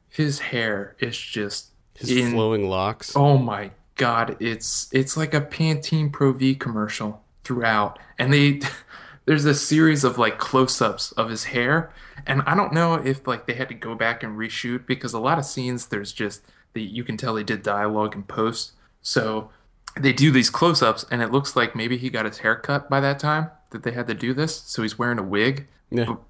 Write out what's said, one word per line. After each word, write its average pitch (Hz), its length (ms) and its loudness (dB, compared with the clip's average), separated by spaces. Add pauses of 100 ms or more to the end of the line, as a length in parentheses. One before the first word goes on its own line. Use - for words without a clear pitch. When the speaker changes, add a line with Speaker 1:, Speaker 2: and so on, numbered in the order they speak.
Speaker 1:
His 147 300 -2
hair 107 600 -4
is 117 180 -4
just - 520 -8 (260)
Speaker 2:
His 123 160 -4
Speaker 1:
in 123 200 2
Speaker 2:
flowing 110 380 2
locks. 95 460 -2
Speaker 1:
Oh 143 220 8
my 104 340 -2 (240)
God. 117 440 0
It's, - 520 -4
it's 135 240 0
like 156 180 0
a 147 80 2
Pantene 151 720 0
Pro 139 220 2
V 135 220 2
commercial 107 680 -6 (200)
throughout. 113 560 0 (200)
And 131 140 4
they, 143 260 6 (340)
<laughs> - 320 -20
there's 147 200 4
a 147 100 6
series 156 480 4
of, 123 140 2
like, 113 200 2
close-ups - 760 0
of 113 160 -2
his 113 160 -6
hair. 139 480 0 (340)
And 135 180 0
I 156 100 2
don't 190 180 2
know 165 220 2
if, 135 300 -2
like, 120 220 -6
they 120 60 -2
had 123 160 -6
to 120 40 -14
go 113 220 -10
back 117 260 0
and 107 160 -8
reshoot, 120 480 -6
because 131 280 -4
a 117 60 -4
lot 147 200 2
of 139 60 -4
scenes, 123 420 -6
there's 101 240 -8
just, 104 300 -6 (320)
the, 113 100 -6
you 107 220 -8
can 113 100 -6
tell 117 180 -4
they 107 100 -4
did 101 200 -4
dialogue 107 520 0
in 101 80 -8
post. - 500 -4 (280)
So 110 480 -2 (480)
they 135 140 4
do 131 180 6
these 127 200 6
close-ups, 127 600 2
and 120 120 -2
it 113 100 -2
looks 139 240 0
like 120 200 2
maybe 120 220 -2
he 127 120 -6
got 113 160 -2
his 107 140 -8
hair 113 180 2
cut 143 320 -4
by 139 100 2
that 139 180 0
time 151 320 0 (220)
that 113 120 -10
they 120 80 -2
had 120 160 -6
to 113 60 -2
do 120 200 -2
this. 156 220 -2
So - 260 -8
he's 110 180 -4
wearing 120 200 0
a 98 40 -2
wig, 113 440 0 (220)
Speaker 2:
Yeah. 120 160 0
Speaker 1:
b-, 117 80 -2 (160)